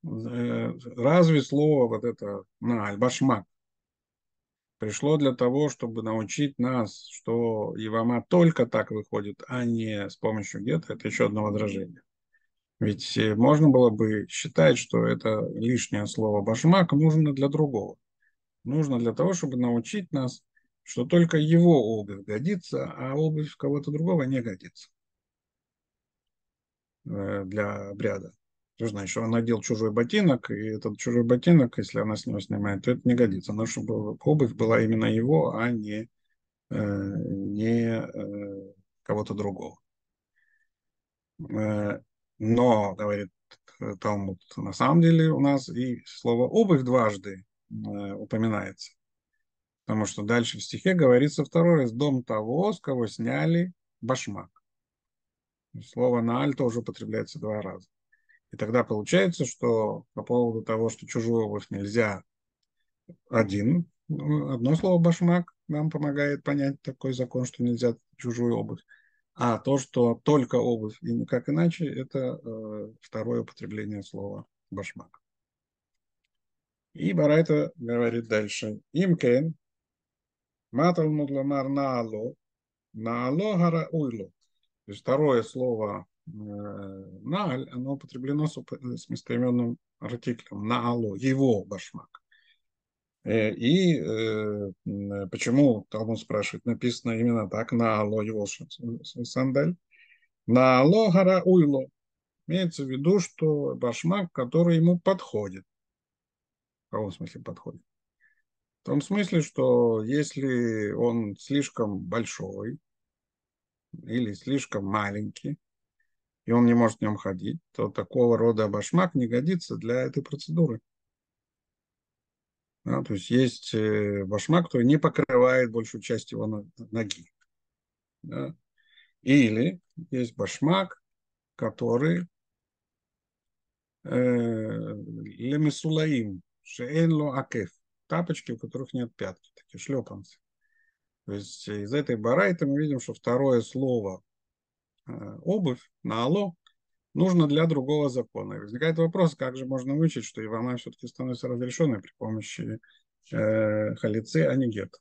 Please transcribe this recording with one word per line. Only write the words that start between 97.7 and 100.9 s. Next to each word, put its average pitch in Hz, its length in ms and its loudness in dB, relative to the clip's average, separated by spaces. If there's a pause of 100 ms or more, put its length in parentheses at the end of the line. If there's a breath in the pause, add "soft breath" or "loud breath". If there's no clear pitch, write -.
«наало» 110 520 0
его 104 240 -4
ш-, - 220 -12
с-, - 120 -20 (240)
с-, - 260 -12
сандаль. 139 460 0 (720 soft breath)
«Наало 131 640 6